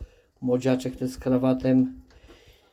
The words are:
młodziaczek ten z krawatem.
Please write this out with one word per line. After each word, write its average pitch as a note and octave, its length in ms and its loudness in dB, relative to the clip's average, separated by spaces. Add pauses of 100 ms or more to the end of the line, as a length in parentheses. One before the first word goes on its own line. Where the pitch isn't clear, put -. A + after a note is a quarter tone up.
(420)
młodziaczek B2+ 540 0
ten B2+ 120 -6
z B2+ 100 -10
krawatem. C3 840 2 (720)